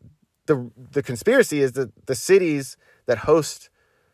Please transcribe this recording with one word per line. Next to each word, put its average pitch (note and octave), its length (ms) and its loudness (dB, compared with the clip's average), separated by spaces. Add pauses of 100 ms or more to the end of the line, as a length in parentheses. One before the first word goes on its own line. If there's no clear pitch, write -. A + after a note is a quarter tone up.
(460)
the, B2 320 -2
the C3 260 -6
conspiracy A3 560 0
is C3 140 0
that B2+ 320 -8
the C3 100 -4
cities D#3 640 0 (280)
that A#2+ 120 0
host D3+ 520 -2 (440)